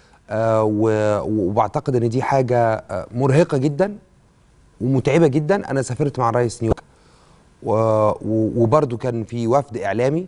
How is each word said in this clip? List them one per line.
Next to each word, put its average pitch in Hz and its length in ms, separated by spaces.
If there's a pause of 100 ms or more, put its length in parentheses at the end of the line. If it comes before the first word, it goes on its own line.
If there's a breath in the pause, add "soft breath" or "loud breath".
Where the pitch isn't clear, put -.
(300 soft breath)
آه، 110 320
و-، 107 600
وبعتقد 107 760
إن 117 120
دي 123 140
حاجة، 120 680
آه، 95 240
مرهقة 139 440
جدًا 156 380 (840)
ومتعبة 135 460
جدًا. 151 440
أنا 135 120
سافرت 131 360
مع 120 100
الرئيس 117 340
نيويورك - 200 (800 soft breath)
و-، 110 120 (360)
و-، 110 460
وبرضه 120 400
كان 117 280
في 117 220
وفد 123 300
إعلامي. 123 520